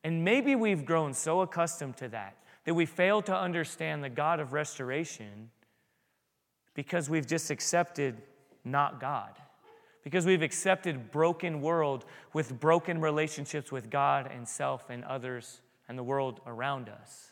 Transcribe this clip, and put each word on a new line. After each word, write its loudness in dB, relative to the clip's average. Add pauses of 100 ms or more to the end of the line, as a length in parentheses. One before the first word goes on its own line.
And 0
maybe 6
we've 2
grown 2
so 2
accustomed -2
to -8
that, -10 (280)
that 0
we 4
fail 4
to 0
understand -2
the -6
God 0
of -6
restoration -6 (1200)
because -2
we've 0
just -2
accepted 0 (440)
not 0
God. -6 (720)
Because 0
we've 6
accepted 0
broken 2
world 0 (280)
with -2
broken 4
relationships -2
with -8
God 2
and -10
self -4
and -8
others -8 (280)
and -10
the -6
world -2
around -6
us. -20